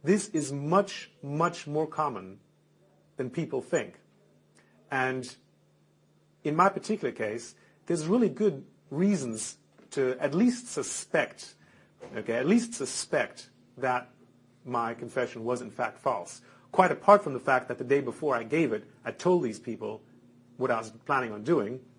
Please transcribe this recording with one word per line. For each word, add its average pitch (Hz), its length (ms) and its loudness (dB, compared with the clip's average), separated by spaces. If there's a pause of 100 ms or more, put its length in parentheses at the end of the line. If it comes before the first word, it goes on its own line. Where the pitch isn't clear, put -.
This 196 260 2
is 139 220 -4
much, 160 580 0 (140)
much 160 420 -2
more 151 220 -2
common 104 520 -6 (760)
than 127 120 -4
people 143 320 -4
think. 127 340 -4 (960)
And 131 440 -2 (1080)
in 151 120 -2
my 185 140 6
particular 196 440 -2
case, - 420 -6 (320)
there's 160 180 0
really 208 240 4
good 175 360 0 (260)
reasons 139 680 0 (340)
to 127 280 0
at 143 160 0
least 240 320 2
suspect, - 840 -4 (640)
okay, 110 160 -2
at 127 140 2
least 226 260 4
suspect - 760 -4 (280)
that 123 320 -2 (560)
my 117 280 -2
confession 117 500 -4
was 123 180 -2
in 113 100 -12
fact - 280 -4
false. 104 420 -4 (300)
Quite 180 200 4
apart 202 320 8
from 143 100 -4
the 123 60 -4
fact 131 280 2
that 123 100 -4
the 127 60 -6
day 139 180 4
before 131 340 -2
I 117 80 -2
gave 131 300 2
it, 104 100 -4 (220)
I 117 60 -4
told 180 320 2
these 113 160 -4
people 110 420 -8 (560)
what 123 140 0
I 113 80 2
was 110 120 -8 (140)
planning 127 260 2
on 104 120 -8
doing. 127 360 2 (200)